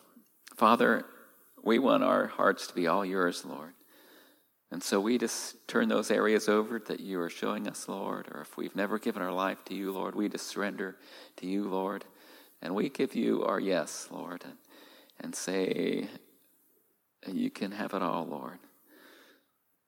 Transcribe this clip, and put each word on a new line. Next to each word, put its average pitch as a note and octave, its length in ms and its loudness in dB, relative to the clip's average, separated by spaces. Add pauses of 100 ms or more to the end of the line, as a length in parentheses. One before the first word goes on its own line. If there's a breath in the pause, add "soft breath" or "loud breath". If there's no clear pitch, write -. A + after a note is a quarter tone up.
(540)
Father, A#2 500 6 (600)
we A#2 160 6
want A2+ 240 6
our G2 240 4
hearts G2 400 2
to - 60 -16
be F2 120 2
all F#2+ 180 4
yours, F2+ 400 0
Lord. C#2+ 300 -12 (960 soft breath)
And F2 120 -8
so G2+ 180 2
we A2+ 160 4
just - 500 -6
turn A#2 220 2
those G#2+ 220 2
areas G#2 360 4
over G#2+ 320 4
that F2 220 -8
you F#2 220 -6
are E2+ 80 -2
showing G#2 360 -4
us, - 220 -8
Lord, G2 420 -6
or D2 120 -10
if - 160 -14
we've - 180 -6
never G#2 220 0
given G#2 240 -4
our F2+ 100 -2
life F#2+ 320 -2
to - 100 -10
you, G2 180 -4
Lord, F#2+ 220 -4
we G#2 140 0
just - 180 -6
surrender G2 520 -6 (380 loud breath)
to F2+ 100 -10
you, G2 180 -4
Lord. F#2+ 400 -4 (560 loud breath)
And F2 140 -6
we C#3 160 0
give - 240 -2
you A2+ 300 2
our G2 140 2
yes, F#2 520 -2
Lord, F2 340 -10
and, C#2 140 -18 (600 loud breath)
and - 140 -10
say, - 760 0 (1160)
"You F#2+ 240 -2
can G2 220 -6
have G2+ 220 -6
it F#2+ 80 -2
all, E2+ 240 0
Lord." C#2 320 -8 (1300 loud breath)